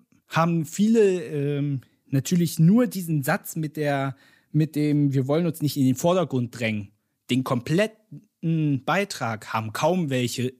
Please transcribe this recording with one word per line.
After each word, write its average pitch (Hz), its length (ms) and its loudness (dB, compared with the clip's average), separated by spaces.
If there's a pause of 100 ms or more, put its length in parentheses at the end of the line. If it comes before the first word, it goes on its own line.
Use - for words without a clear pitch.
(280)
haben 165 380 2
viele, 202 580 2
ähm, 143 560 -2 (260)
natürlich 170 520 0
nur 208 280 6
diesen 165 360 -4
Satz 156 320 -4
mit 156 220 -6
der, 139 400 -2 (340)
mit 151 240 0
dem, 147 380 2
„Wir 131 140 0
wollen 156 200 0
uns 160 160 -4
nicht 147 140 -2
in 143 80 2
den 131 100 4
Vordergrund 139 640 0
drängen“. 107 340 -4 (380)
Den 127 140 2
kompletten 156 1400 -2
Beitrag 147 680 -4
haben 110 200 -4
kaum 165 380 0
welche 123 500 -2